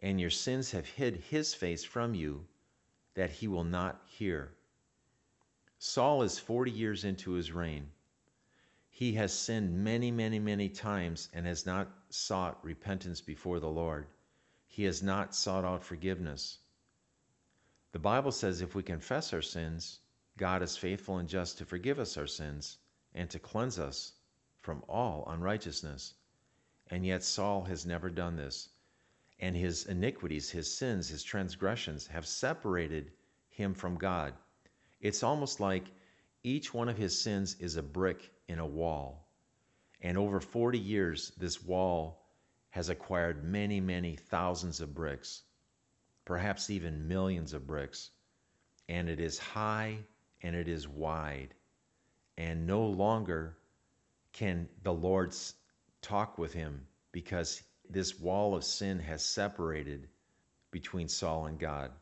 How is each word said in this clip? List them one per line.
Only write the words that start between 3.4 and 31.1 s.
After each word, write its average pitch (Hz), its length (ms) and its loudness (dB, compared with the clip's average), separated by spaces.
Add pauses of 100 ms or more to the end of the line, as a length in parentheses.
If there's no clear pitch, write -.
will 87 160 2
not 90 420 0
hear." 80 480 -2 (1200)
Saul 139 440 6
is 98 160 4
forty 123 320 2
years 104 340 0
into 92 260 -2
his 85 220 0
reign. 78 380 -2 (1000)
He 120 240 0
has 104 180 4
sinned 98 500 2
many, 117 280 2
many, 110 280 2
many 104 300 2
times 95 640 -2
and 85 140 -2
has 87 180 -2
not 92 240 0 (220)
sought - 520 -2
repentance 92 600 -4
before 85 380 -2
the 78 100 0
Lord. 78 380 0 (580)
He - 180 -2
has 87 180 2
not 98 320 2
sought 95 300 2
out 90 180 0
forgiveness. 85 760 -4 (1300)
The 87 60 -4
Bible 117 340 4
says 92 280 0
if 87 140 -4
we 95 80 0
confess 92 500 -2
our 85 80 0
sins, 82 600 -4 (360)
God 92 260 2
is 87 140 -2
faithful 95 420 -2
and 85 100 -2
just 87 300 -2
to - 60 -8
forgive 120 340 0
us 95 180 -2
our 73 120 -2
sins 73 500 -6 (340)
and 85 180 -4
to 90 100 -8
cleanse 113 360 -2
us 71 360 -4 (480)
from 78 280 -6
all 101 380 0
unrighteousness. 82 880 -2 (760)
And 90 140 0
yet 92 200 2
Saul 101 400 2
has 85 200 -4
never 87 240 -2
done 85 280 -2
this. 69 320 -6 (720)
And 90 160 0
his 87 300 0
iniquities, 90 600 0
his 82 240 -4
sins, 101 360 0
his 76 160 -8